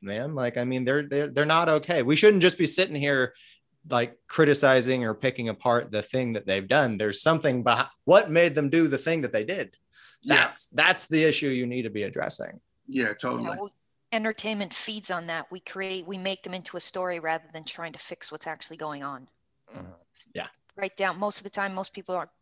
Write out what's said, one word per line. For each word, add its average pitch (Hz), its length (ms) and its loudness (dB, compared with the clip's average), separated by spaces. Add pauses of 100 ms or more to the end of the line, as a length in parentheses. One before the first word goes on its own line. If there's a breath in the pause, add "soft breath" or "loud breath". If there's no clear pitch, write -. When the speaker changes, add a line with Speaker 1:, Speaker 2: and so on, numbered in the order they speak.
Speaker 1:
man." 113 320 -6
Like, 123 240 -2
I 123 60 -2
mean, 127 200 -2
they're, 143 240 0
they're, 147 200 -2
they're 143 180 0
not 160 220 4
okay. 156 340 2
We 143 140 4
shouldn't 208 260 8
just 175 160 4
be 165 80 4
sitting 151 300 0
here, 139 360 2 (580 soft breath)
like, 120 260 0 (120)
criticizing 131 760 4
or 110 100 0
picking 123 340 -2
apart 120 420 0
the 104 120 -2
thing 123 320 -4
that 101 120 -6
they've 98 220 0
done. 123 300 4
There's 104 240 -2
something 147 400 2
behind 120 260 2 (160)
what 185 260 6
made 165 240 4
them 143 160 0
do 165 180 4
the 135 100 0
thing 160 240 -2
that 120 100 -4
they 110 120 0
did. 165 320 -6 (460 soft breath)
Speaker 2:
Yeah. - 140 2
Speaker 1:
That's, - 320 2
that's 170 380 2
the 156 180 2
issue 151 240 2
you 123 180 -2
need 123 160 -4
to 113 80 -6
be 104 140 -4
addressing. - 560 -8 (280)
Speaker 2:
Yeah, 123 240 0
totally. 120 380 -6
Speaker 3:
Yeah, - 80 -8
well, 202 140 -10 (400)
entertainment 214 600 -4
feeds 214 360 -10
on 170 160 -6
that. 165 240 -8
We 185 100 -14
create, 190 460 -10
we 190 120 -8
make 190 240 -6
them 185 120 -10
into 180 240 -12
a - 20 -8
story 180 400 -6
rather 160 320 -4
than 160 120 -16
trying 165 280 -12
to 160 60 -18
fix - 340 -14
what's 156 140 -14
actually 160 320 -12
going 147 240 -8
on. 135 240 -12 (480)
Speaker 1:
Mm-hmm. 92 100 -16 (500)
Yeah. - 120 -10 (300)
Speaker 3:
Right 196 200 -8
down, 185 220 -2
most 208 200 -4
of 196 60 -14
the 202 60 -14
time, 196 240 -6
most 190 180 -8
people 185 220 -8
are, 165 140 -6 (140)